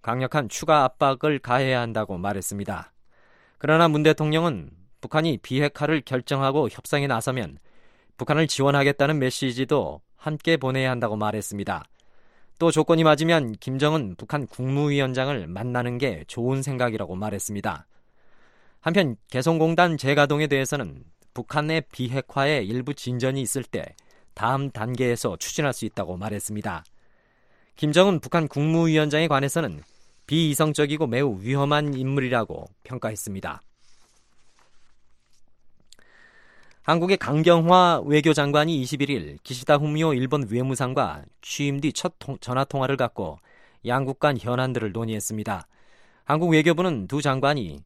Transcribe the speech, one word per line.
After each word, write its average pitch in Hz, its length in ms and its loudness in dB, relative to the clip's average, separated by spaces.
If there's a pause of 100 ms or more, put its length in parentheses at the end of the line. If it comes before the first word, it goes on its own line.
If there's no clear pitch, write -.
강력한 127 460 -2
추가 151 360 2
압박을 139 540 0
가해야 127 420 2
한다고 107 380 -4
말했습니다. 98 720 -6 (680)
그러나 160 300 4
문 151 140 2
대통령은 151 680 2 (300)
북한이 156 380 0
비핵화를 147 640 -2
결정하고 135 680 0
협상에 143 380 -2
나서면 117 520 -4 (580)
북한을 151 300 2
지원하겠다는 139 720 2
메시지도 127 840 -2 (160)
함께 156 400 0
보내야 131 340 0
한다고 117 260 -2
말했습니다. 101 680 -4 (760)
또 165 120 4
조건이 160 320 4
맞으면 156 500 4
김정은 135 640 -2
북한 139 300 -6
국무위원장을 135 1000 -2
만나는 120 500 -4
게 120 300 -4
좋은 131 340 -2
생각이라고 120 540 -4
말했습니다. 101 680 -6 (920)
한편 160 360 0 (140)
개성공단 165 680 2
재가동에 147 500 2
대해서는 135 580 -2 (300)
북한 151 340 -2
내 160 120 0
비핵화에 135 840 -2
일부 123 320 -4
진전이 131 460 -2
있을 127 240 -4
때 - 300 -8 (400)
다음 135 360 0
단계에서 120 680 -2
추진할 143 360 -4
수 - 120 -8
있다고 90 320 -6
말했습니다. 104 680 -8 (920)
김정은 165 440 4
북한 165 280 0
국무위원장에 156 800 2
관해서는 135 520 0 (460)
비이성적이고 151 840 2
매우 117 320 0
위험한 139 540 0
인물이라고 131 720 -2 (180)
평가했습니다. 104 800 -10 (3250)
한국의 170 340 2
강경화 170 880 4
외교장관이 151 760 2
이십일일 127 640 -4
기시다 135 320 2
후미오 151 380 2
일본 127 360 0
외무상과 127 720 -2 (180)
취임 143 400 -4
뒤 147 120 0
첫 - 260 -6
통-, - 220 -10
전화통화를 131 560 -2
갖고 104 420 -4 (480)
양국 131 320 -2
간 143 180 2
현안들을 123 540 -2
논의했습니다. 107 760 -6 (580)
한국 165 260 2
외교부는 156 560 4
두 143 160 -4
장관이 131 640 0